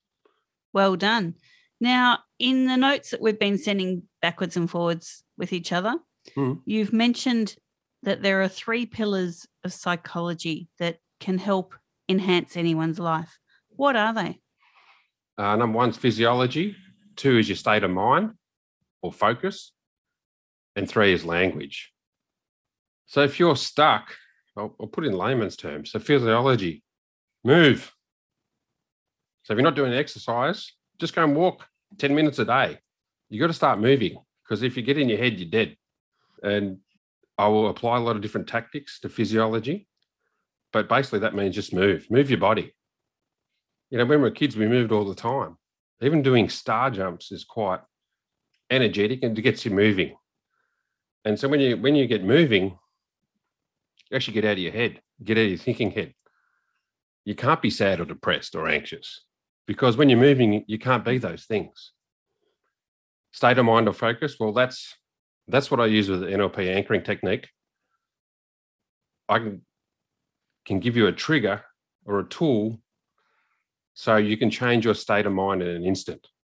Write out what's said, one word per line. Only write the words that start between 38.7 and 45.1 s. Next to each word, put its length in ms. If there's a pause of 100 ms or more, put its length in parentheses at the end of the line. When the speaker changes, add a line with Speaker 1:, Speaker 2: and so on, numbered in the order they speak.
Speaker 2:
to 80
physiology, 800 (840)
but 160
basically 320
that 140
means 200
just 200
move, 360
move 200
your 100
body. 340 (1160)
You 80
know, 80
when 140
we 80
were 20
kids, 260
we 100
moved 260
all 120
the 100